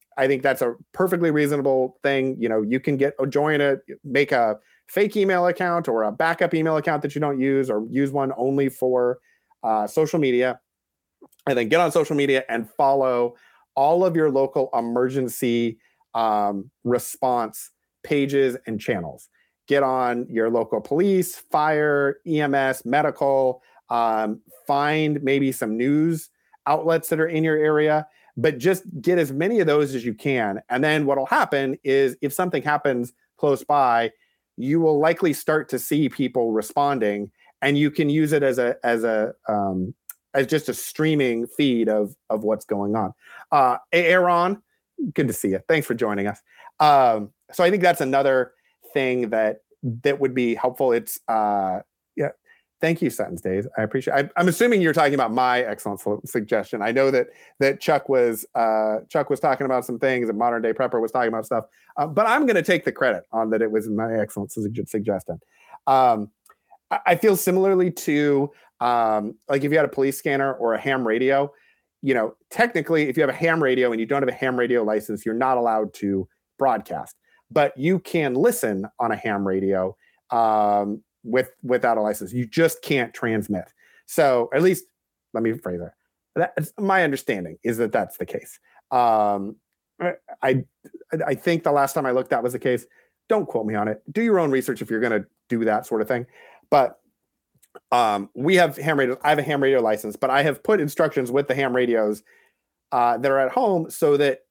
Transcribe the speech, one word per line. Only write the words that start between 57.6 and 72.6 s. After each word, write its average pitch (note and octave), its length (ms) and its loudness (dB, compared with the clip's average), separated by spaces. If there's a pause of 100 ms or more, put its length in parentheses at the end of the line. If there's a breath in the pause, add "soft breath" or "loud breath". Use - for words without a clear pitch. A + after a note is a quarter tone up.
Chuck D3 300 0
was, A#2+ 340 2 (100)
uh, A2 440 0 (100)
Chuck D3 220 -2
was C3+ 100 -2
talking C#3 240 0
about B2+ 220 -2
some A#2+ 120 -8
things, B2+ 300 0
and G#2 100 -2
Modern A#2+ 220 0
Day A2+ 140 0
Prepper B2 260 -2
was A2+ 100 -2
talking B2 180 0
about A2+ 180 -4
stuff, A2+ 180 -2 (320 soft breath)
uh, D3 100 -2
but D#3+ 200 2
I'm C4+ 180 2
gonna G#3 180 2
take E3+ 220 0
the - 80 -2
credit A#2 400 0
on A2+ 160 -2
that A2 140 2
it A2 80 0
was G#2+ 180 -2
my A2+ 300 -2
excellent G#2 340 -6
su-, G#2+ 180 -4 (160)
suggestion. G2 540 -4 (460 loud breath)
Um, B2+ 440 2 (600 soft breath)
I, - 160 -2
I F3 100 4
feel G#3 180 2
similarly F#3 580 2
to, C#3+ 600 0 (280 soft breath)
um, A2+ 560 0 (120)
like, C#3 160 0
if C#3+ 60 0
you D#3 80 4
had D3 80 2
a - 20 0
police C3+ 300 -2
scanner C#3 340 -2
or A2+ 220 -2
a A2 40 -2
ham C3 280 -2
radio, C3+ 440 2 (520 soft breath)
you C3+ 100 0
know, A2+ 220 -2 (160)
technically, E3 580 0